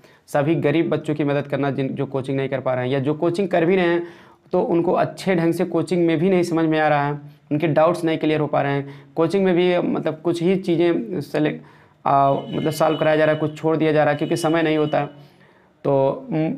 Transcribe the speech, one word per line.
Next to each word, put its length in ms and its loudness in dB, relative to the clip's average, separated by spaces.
सभी 280 0
गरीब 340 2
बच्चों 240 -2
की 100 -2
मदद 240 -2
करना, 220 -2
जिन, 180 -4
जो 180 -4
coaching 300 -4
नहीं 120 -2
कर 120 -4
पा 140 -2
रहे 100 -2
हैं 80 -2
या 80 0
जो 140 0
coaching 340 -2
कर 160 2
भी 120 2
रहे 100 2
हैं 200 0
तो 100 2
उनको 320 0
अच्छे 400 0
ढंग 200 2
से 100 0
coaching 420 0
में 120 2
भी 120 2
नहीं 120 4
समझ 240 0
में 140 2
आ 80 2
रहा 180 2
है, 140 -4
उनके 160 0
डाउट्स 360 2
नहीं 140 0
clear 220 0
हो 60 0
पा 160 0
रहे 100 0
हैं, 220 -4
coaching 280 2
में 100 4
भी 260 2
मतलब 400 -4
कुछ 220 -2
ही 160 2
चीज़ें 640 0
select, 400 -2
आ, 280 4
मतलब 400 -4
solve 260 0
कराया 180 2
जा 80 4
रहा 100 2
है, 60 -6
कुछ 180 -4
छोड़ 180 0
दिया 160 2
जा 120 4
रहा 80 2
है 60 -2
क्योंकि 180 -2
समय 260 0
नहीं 140 2
होता 240 0
है। 300 -10
तो, 460 0
म, 280 -2